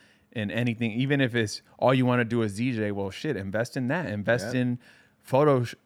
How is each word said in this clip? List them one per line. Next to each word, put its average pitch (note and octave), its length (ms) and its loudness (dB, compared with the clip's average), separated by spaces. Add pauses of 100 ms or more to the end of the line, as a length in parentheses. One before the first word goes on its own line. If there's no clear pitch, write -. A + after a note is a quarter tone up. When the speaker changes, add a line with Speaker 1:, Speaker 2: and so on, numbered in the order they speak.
(340)
Speaker 1:
in G#2 180 -4
anything, A#2 400 -2
even C#3 300 0
if A#2+ 120 0
it's A#2 280 0 (180)
all B2 140 4
you B2+ 120 4
wanna B2 200 2
do A#2 180 0
is G2+ 140 -2
D B2 160 -2
J. G#2+ 180 -2
Well, G2 180 -4
shit, C3+ 280 -6
invest G2 400 -4
in B2+ 100 -2
that. D3+ 200 -2
Invest G#2 400 0
Speaker 2:
Yep. B2+ 80 -4
Speaker 1:
in B2 240 0 (440)
photo C3+ 400 4
sh-, - 120 -6 (100)